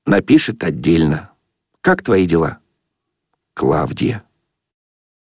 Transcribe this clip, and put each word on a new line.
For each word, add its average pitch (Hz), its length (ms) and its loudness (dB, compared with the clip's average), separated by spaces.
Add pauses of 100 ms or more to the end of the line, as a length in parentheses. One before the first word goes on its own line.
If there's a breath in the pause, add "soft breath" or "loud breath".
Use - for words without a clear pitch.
напишет - 580 0
отдельно. 78 680 0 (500)
Как 185 220 0
твои 185 240 2
дела? 82 320 0 (960)
Клавдия. - 680 -2 (1040)